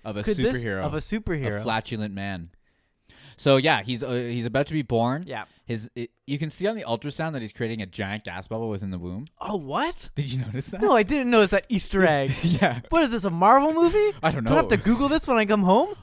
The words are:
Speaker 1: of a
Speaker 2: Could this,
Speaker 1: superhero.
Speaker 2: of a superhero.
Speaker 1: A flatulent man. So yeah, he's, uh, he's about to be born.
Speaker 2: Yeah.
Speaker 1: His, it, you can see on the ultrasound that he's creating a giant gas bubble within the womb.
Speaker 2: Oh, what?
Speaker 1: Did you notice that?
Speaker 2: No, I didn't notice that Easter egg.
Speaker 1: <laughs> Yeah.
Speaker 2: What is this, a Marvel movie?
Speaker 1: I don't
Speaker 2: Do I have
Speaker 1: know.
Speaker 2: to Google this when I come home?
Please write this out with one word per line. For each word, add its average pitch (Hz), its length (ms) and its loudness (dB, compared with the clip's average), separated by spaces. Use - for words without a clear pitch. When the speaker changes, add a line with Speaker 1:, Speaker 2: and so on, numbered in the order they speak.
Speaker 1:
of 107 120 -8
a 104 60 -4
Speaker 2:
Could 202 140 0
this, 123 260 0
Speaker 1:
superhero. 98 200 -4
Speaker 2:
of 147 120 -4
a 156 40 -4
superhero. 143 600 -4
Speaker 1:
A - 40 -8
flatulent 110 520 -4
man. 98 360 -8
So 139 200 4
yeah, 135 260 2
he's, 117 220 -6
uh, 127 80 -6
he's 120 340 -4
about 131 220 0
to - 60 -12
be 151 80 -2
born. 123 440 0
Speaker 2:
Yeah. 113 180 -10
Speaker 1:
His, 117 300 -8
it, 120 160 -10
you 143 120 -4
can 156 100 -4
see 175 180 -6
on 220 100 -2
the 208 80 -10
ultrasound 151 500 -6
that 123 80 -6
he's 107 100 -10
creating 113 300 -6
a 95 40 -8
giant 101 380 -8
gas 90 240 -12
bubble 113 220 -6
within 98 200 -6
the 90 80 -6
womb. 90 280 -10
Speaker 2:
Oh, 196 180 -6
what? 170 580 -6
Speaker 1:
Did 139 180 -4
you 131 100 -4
notice 120 260 -8
that? 175 120 -10
Speaker 2:
No, 254 160 4
I 214 60 6
didn't 247 280 0
notice 214 200 6
that 196 180 0
Easter 190 380 2
egg. 139 300 2
Speaker 1:
<laughs> - 60 -10
Yeah. 151 460 2
Speaker 2:
What 330 140 4
is 254 100 2
this, 214 120 -2
a 196 60 0
Marvel 247 440 6
movie? 381 480 4
Speaker 1:
I 160 80 2
don't 170 140 -2
Speaker 2:
Do - 100 2
I - 20 6
have 320 80 6
Speaker 1:
know. 202 60 -4
Speaker 2:
to 220 80 4
Google 240 300 2
this 311 200 0
when 247 80 4
I 214 80 4
come 208 200 2
home? 262 380 4